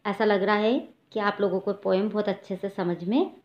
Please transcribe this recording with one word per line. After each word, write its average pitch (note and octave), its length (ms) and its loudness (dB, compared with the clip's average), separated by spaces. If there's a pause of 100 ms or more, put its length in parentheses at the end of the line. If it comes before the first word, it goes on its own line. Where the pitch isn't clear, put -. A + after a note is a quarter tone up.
ऐसा G#3 200 0
लग G3+ 180 4
रहा G#3 120 2
है A3+ 380 0 (180)
कि A3 80 -4
आप G3+ 220 0
लोगों F#3+ 180 2
को G3 140 -2
पोएम G3 360 0
बहुत G#3 200 -2
अच्छे F#3+ 260 -6
से G3 140 -6
समझ F3 340 -4
में A#3+ 280 0 (140)